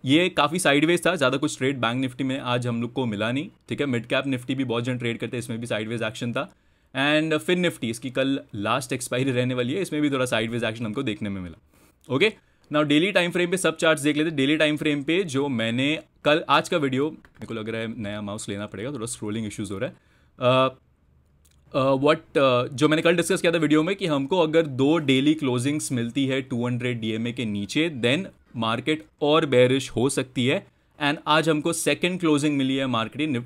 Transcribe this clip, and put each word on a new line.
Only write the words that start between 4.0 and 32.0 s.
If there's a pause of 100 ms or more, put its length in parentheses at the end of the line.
कैप
निफ्टी
भी
बहुत
जन
ट्रेड
करते
हैं,
इसमें
भी
साइडवेज
एक्शन
था। (420)
And
फिन
निफ्टी,
इसकी
कल (160)
लास्ट
एक्सपायरी
रहने
वाली
है,
इसमें
भी
थोड़ा
साइडवेज
एक्शन
हमको
देखने
में
मिला। (540)
ओके, (400)
now
डेली
टाइम
फ्रेम
पे
सब
चार्ट्स
देख
लेते
हैं।
डेली
टाइम
फ्रेम
पे
जो
मैंने (260)
कल,
आज
का
वीडियो,
मेरे
को
लग
रहा
है
नया
माउस
लेना
पड़ेगा,
थोड़ा
स्क्रॉलिंग
इश्यूज
हो
रहा
है। (440)
अ, (1000)
अ,
what,
अ,
जो
मैंने
कल
डिस्कस
किया
था
वीडियो
में
कि
हमको
अगर
दो
डेली
क्लोजिंग्स
मिलती
है
टू
हंड्रेड
डीएमए
के
नीचे,
then (320)
मार्केट (160)
और
बेयरिश
हो
सकती
है। (360)
And (100)
आज
हमको
सेकंड